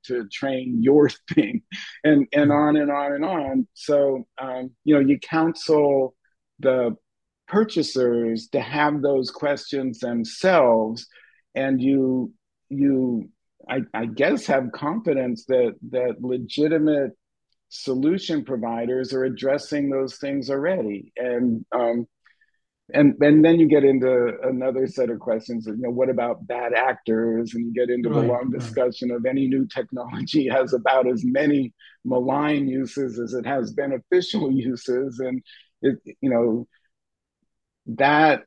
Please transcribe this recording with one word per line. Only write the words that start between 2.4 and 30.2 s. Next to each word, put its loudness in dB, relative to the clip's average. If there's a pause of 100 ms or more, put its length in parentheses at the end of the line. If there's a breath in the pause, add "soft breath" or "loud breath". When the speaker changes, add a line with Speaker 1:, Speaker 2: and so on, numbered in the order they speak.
Speaker 2:
Mm-hmm. 4
Speaker 1:
on 2
and 0
on -2
and -4
on. -2
So, 0 (140)
um, -8 (140)
you 4
know, 6
you 4
counsel 0 (460)
the 0 (520)
purchasers 0
to -2
have -2
those 0
questions -4
themselves, 0 (480 soft breath)
and 0
you, 0 (360)
you, 0 (380)
I, -2 (140)
I -4
guess, 0
have 0
confidence -4
that, 2 (160)
that -4
legitimate 0 (580)
solution -2
providers -4
are -2
addressing -2
those -4
things -6
already. -4
And, -2
um, -2 (840)
and, 6
and 8
then 6
you 8
get 6
into 4 (100)
another -2
set -2
of -6
questions, -4
you -6
know, -4
what 0
about -4
bad -4
actors? 0
And -4
you -8
get 0
into -2
the 2
Speaker 2:
Right, 2
Speaker 1:
long -2
Speaker 2:
right. -4
Speaker 1:
discussion -2
of -4
any 0
new 0
technology -4